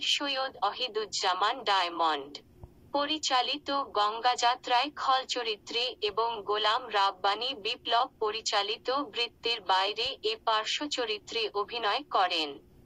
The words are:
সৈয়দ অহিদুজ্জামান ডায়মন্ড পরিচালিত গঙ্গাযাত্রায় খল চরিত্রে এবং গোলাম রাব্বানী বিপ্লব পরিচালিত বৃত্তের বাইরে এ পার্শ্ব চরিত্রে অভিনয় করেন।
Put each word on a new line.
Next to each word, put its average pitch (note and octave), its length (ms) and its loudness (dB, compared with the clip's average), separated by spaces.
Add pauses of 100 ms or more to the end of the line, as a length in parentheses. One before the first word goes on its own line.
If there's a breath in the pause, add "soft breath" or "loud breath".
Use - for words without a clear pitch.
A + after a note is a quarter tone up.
সৈয়দ C4+ 560 0
অহিদুজ্জামান G#3 1000 0
ডায়মন্ড E3 680 2 (640)
পরিচালিত C#4+ 760 0 (240)
গঙ্গাযাত্রায় A#3+ 1000 2
খল C4 300 2
চরিত্রে A#3 580 -4 (180)
এবং G#3+ 280 0 (140)
গোলাম G#3+ 460 2
রাব্বানী G3+ 600 2 (120)
বিপ্লব A#3 460 0 (120)
পরিচালিত G#3+ 680 -2 (240)
বৃত্তের A#3 540 -4
বাইরে G#3 420 2 (160)
এ A3 100 0 (100)
পার্শ্ব A3 440 0
চরিত্রে A3+ 540 -4 (120)
অভিনয় A3 580 -2
করেন। F3+ 400 2 (340)